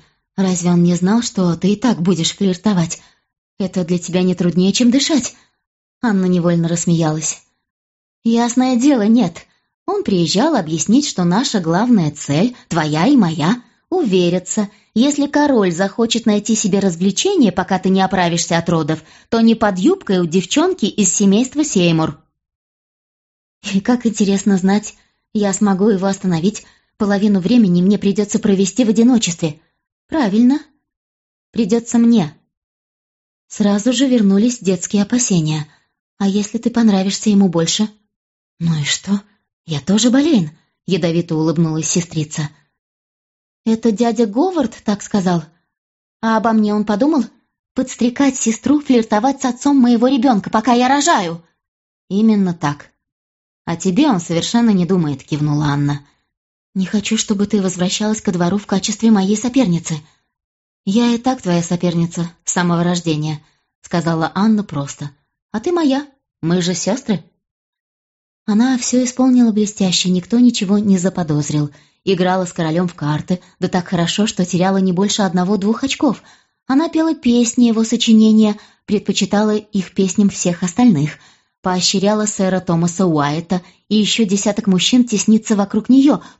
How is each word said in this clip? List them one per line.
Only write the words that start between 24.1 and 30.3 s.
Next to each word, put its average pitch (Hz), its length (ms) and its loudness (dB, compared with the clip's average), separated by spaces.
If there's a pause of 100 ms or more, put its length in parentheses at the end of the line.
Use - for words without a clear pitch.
знать, 196 380 0 (400)
я 202 180 -2
смогу 196 360 0
его 190 180 0
остановить. 196 580 -2 (320)
Половину 202 440 0
времени 185 420 2
мне 196 160 2
придется 202 400 -2
провести 196 460 0
в 208 40 0
одиночестве». 208 720 0 (480)
«Правильно. 247 520 2 (920)